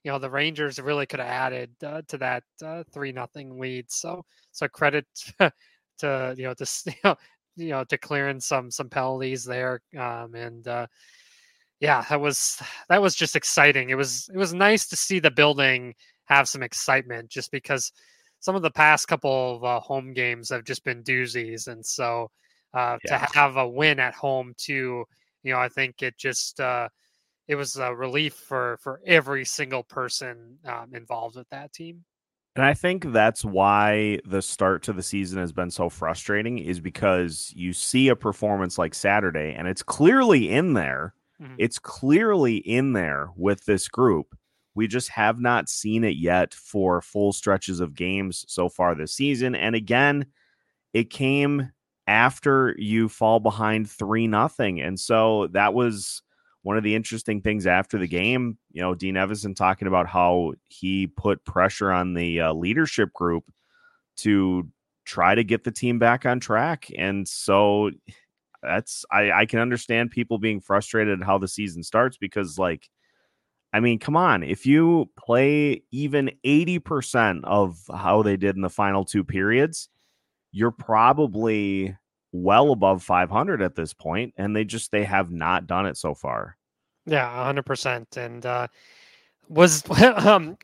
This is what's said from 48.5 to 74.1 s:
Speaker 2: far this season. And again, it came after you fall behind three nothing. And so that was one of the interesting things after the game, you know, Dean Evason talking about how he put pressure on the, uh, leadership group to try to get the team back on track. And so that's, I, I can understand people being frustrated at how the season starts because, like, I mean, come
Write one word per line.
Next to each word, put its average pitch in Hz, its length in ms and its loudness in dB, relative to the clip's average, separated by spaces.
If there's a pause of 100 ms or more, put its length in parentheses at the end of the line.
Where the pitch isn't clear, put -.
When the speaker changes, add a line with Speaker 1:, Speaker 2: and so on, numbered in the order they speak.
Speaker 2:
far 87 260 0
this 78 180 -8
season. 131 400 -2
And 113 220 -2
again, 131 500 2 (680)
it 113 160 2
came 139 600 0 (360)
after 127 720 2
you 110 320 0
fall 113 320 2
behind 107 480 -2
three 113 380 -2
nothing. 107 520 0
And 87 180 -4
so 110 500 2
that 98 260 2
was 113 480 -2 (400)
one 98 160 -2
of 110 60 0
the 107 120 2
interesting 110 460 -4
things 104 260 0
after 92 300 2
the 92 100 0
game, 110 500 -2 (140)
you 85 100 -10
know, 90 140 -2
Dean 95 200 -6
Evason 98 400 -2
talking 92 320 0
about 90 200 2
how 87 460 2 (140)
he 95 400 -4
put - 380 -2
pressure 98 460 0
on 90 220 0
the, 85 280 0
uh, 80 120 0
leadership 107 600 0
group 85 300 -2 (760)
to 95 500 2 (380)
try 92 300 4
to 117 80 4
get 110 200 0
the 123 80 -4
team 120 280 -2
back 120 260 4
on 127 140 2
track. 123 580 -2
And 98 300 -2
so 104 640 4 (720)
that's, - 500 -6
I, 104 200 4
I 101 140 4
can 113 140 0
understand 117 500 0
people 117 300 -4
being 104 200 -2
frustrated 104 600 0
at 92 40 -8
how 98 120 2
the 95 100 -2
season 87 360 -8
starts 123 340 0
because, 92 400 -6
like, 87 320 -2 (800)
I 104 80 0
mean, 117 200 2
come 147 180 -2